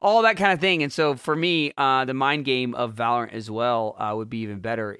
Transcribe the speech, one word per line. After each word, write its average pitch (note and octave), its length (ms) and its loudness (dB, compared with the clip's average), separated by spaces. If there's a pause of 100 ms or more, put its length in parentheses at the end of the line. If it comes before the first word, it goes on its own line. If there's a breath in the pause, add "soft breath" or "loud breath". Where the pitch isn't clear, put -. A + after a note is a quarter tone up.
all G#3+ 180 6
that A3 160 4
kind G3 160 4
of D#3+ 80 0
thing. F3 220 2
And C#3+ 100 -2
so D3+ 220 2
for D3+ 200 -2
me, D#3+ 440 0
uh, C3+ 260 2
the C3 80 -4
mind C#3 320 0
game B2+ 300 0
of A#2+ 200 -4
Valorant A#2 380 -2
as A2 180 -10
well, A2+ 480 -2
uh, G#2+ 160 -4
would A2 140 -6
be A#2 100 -8
even G#2 200 -6
better A2 420 -6